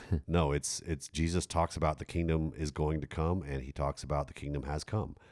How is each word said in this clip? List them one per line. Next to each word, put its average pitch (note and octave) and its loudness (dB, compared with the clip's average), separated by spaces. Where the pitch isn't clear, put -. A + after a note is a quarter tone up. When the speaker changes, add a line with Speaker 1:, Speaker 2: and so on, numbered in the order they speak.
Speaker 1:
<laughs> D2+ 2
Speaker 2:
no, D#2+ 6
it's, - -2
it's, D#2 -4
Jesus E2 2
talks E2+ 0
about D2+ 2
the - -8
kingdom D#2+ 2
is D2+ -2
going D2+ 0
to C2+ -4
come, E2+ 0
and C#2 -4
he C#2 -10
talks C#2+ -2
about C#2+ 0
the - -14
kingdom C#2+ -4
has D2 -2
come, G2+ -2